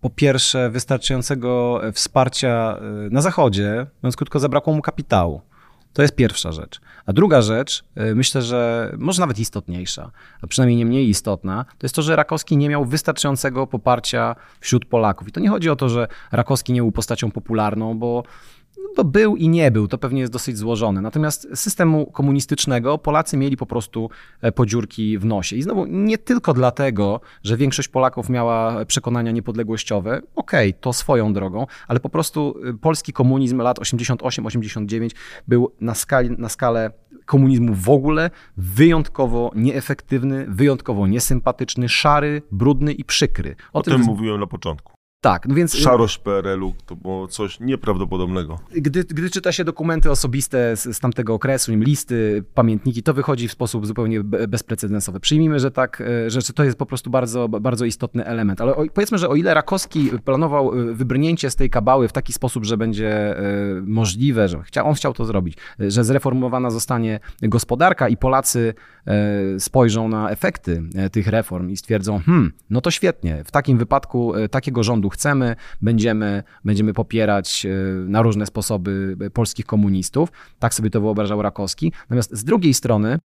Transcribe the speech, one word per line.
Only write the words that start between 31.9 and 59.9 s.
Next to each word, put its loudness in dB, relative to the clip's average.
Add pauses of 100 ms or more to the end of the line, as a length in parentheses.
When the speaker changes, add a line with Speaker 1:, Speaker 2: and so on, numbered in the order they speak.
Speaker 1:
po -8
prostu, -2 (100)
e, -6
polski -2
komunizm 2
lat 0
osiemdziesiąt -2
osiem, -4
osiemdziesiąt -6
dziewięć -4 (360)
był 4
na -4
skali, 0
na -6
skalę -2 (340)
komunizmu 4
w -2
ogóle 4 (260)
wyjątkowo 2
nieefektywny, -2
wyjątkowo 2
niesympatyczny, 0
szary, 2 (100)
brudny 4
i -8
przykry. 0 (160)
O -2
Speaker 2:
O -2
Speaker 1:
tym 2
Speaker 2:
tym 4
Speaker 1:
z- 2
Speaker 2:
mówiłem -2
na -4
początku. -10 (260)
Speaker 1:
Tak, 2
no 2
więc 2
Speaker 2:
Szarość 4
P -6
R 0
L-u -2 (120)
to -14
było -8
coś -8
nieprawdopodobnego. -2 (180)
Speaker 1:
Gdy, -2
gdy -4
czyta -2
się -2
dokumenty 2
osobiste 0
z, -8
z -8
tamtego -2
okresu, -2
nie 2
wiem, 2
listy, 0 (100)
pamiętniki, 0
to 0
wychodzi -2
w -8
sposób -4
zupełnie -2
be-, -2
bezprecedensowy. -4
Przyjmijmy, 2
że 0
tak, -2
e, -2
że, -2
że -6
to 2
jest 0
po -4
prostu -8
bardzo, 0
bardzo -2
istotny -4
element. -2
Ale 2
o-, 0
powiedzmy, 0
że 0
o 2
ile 4
Rakowski 0 (140)